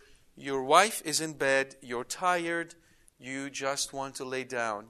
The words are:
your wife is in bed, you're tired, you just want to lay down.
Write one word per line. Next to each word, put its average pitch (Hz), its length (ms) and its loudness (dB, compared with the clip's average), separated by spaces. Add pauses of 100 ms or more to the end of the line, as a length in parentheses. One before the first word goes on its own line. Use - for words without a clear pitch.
(380)
your 139 260 -2
wife 180 400 6
is 147 160 -2
in 160 140 -4
bed, 135 480 2
you're 123 240 -6
tired, 170 720 -2 (440)
you 135 300 -8
just 139 420 -4
want 135 240 -8
to 139 80 -8
lay 131 220 -4
down. 113 440 -4